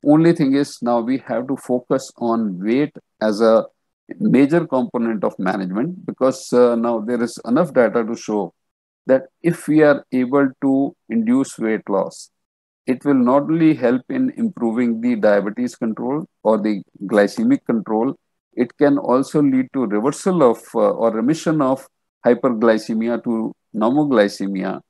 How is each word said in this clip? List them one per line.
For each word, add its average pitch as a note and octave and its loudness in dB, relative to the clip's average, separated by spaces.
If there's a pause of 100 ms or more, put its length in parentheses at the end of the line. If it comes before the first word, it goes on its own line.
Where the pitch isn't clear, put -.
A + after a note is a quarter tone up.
Only D#3 6
thing C#3 2
is C#3+ -2
now A#2+ 0
we B2+ -4
have B2 -6
to C3+ -4
focus B2+ -4
on A2+ -2
weight B2 -2 (260)
as G#2+ 0
a A2 4 (540)
major C#3 4
component A#2 -4
of G#2+ -4
management G2 -6
because, - -4
uh, B2 4
now A#2 -2
there A2+ -4
is A#2+ -6
enough C#3+ 0
data A#2 2
to A2+ -6
show G#2 -6 (520)
that C3 0 (140)
if E3 -4
we D#3 4
are D3 4
able B2+ 2 (140)
to C#3 0 (140)
induce A#2 0
weight A2 -2
loss, F#2 -4 (560)
it B2+ -4
will C#3 4 (100)
not C#3+ 4
only D#3 2
help B2 0
in C3 -2
improving A2+ -2
the B2 0
diabetes G#2 0
control A#2+ -6 (180)
or A2 2
the G#2 -2 (240)
glycemic A2 0
control, A2+ -2 (380)
it A#2+ -4
can C#3+ 4
also C#3 0
lead C3 2
to C3 -2
reversal C#3+ -2
of, A#2 4 (140)
uh, G#2+ 2
or A2+ 0
remission D3+ 0
of C3 -2 (380)
hyperglycemia A#2 0
to A2+ -4 (220)
normoglycemia G#2 0